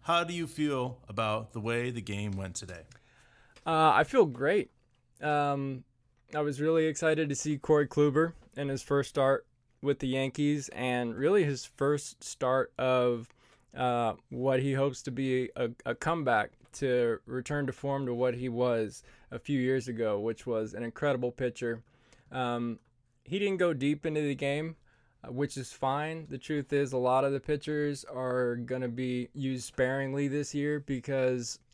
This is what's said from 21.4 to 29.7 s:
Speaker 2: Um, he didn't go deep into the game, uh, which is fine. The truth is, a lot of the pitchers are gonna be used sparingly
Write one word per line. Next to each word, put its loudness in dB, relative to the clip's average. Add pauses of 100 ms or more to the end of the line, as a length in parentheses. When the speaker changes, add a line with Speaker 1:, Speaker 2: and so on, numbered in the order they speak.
Speaker 2:
Um, -4 (440)
he -4
didn't 0
go 4
deep 0
into -2
the 0
game, -4 (480)
uh, -12
which -4
is -10
fine. -2
The -8
truth -4
is, 2
a 0
lot 4
of 4
the 0
pitchers -2
are -2
gonna -4
be -4
used -4
sparingly 0